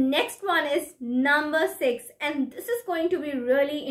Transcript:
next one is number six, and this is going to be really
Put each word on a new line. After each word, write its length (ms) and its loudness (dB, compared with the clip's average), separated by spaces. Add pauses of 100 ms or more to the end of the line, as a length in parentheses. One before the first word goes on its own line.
(160)
next 260 -2
one 240 2
is 320 -2
number 680 2
six, 420 -2 (180)
and 220 -2
this 260 -14
is 60 -6 (100)
going 180 0
to 140 0
be 140 -4 (140)
really 280 2 (100)